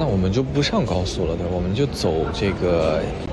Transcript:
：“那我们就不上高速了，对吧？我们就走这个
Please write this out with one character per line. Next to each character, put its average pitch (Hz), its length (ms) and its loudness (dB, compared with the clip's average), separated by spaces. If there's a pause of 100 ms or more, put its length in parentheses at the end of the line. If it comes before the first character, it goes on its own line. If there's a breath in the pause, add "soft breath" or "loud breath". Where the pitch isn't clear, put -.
：“那 156 60 0
我 107 100 2
们 92 160 2
就 123 100 2
不 139 200 0
上 165 240 2
高 90 180 0
速 87 220 -2
了， 82 100 -2
对 90 80 -4
吧？ 87 80 -2
我 90 80 0
们 90 140 0
就 131 120 2
走 80 460 0
这 101 200 0
个 82 500 2 (300)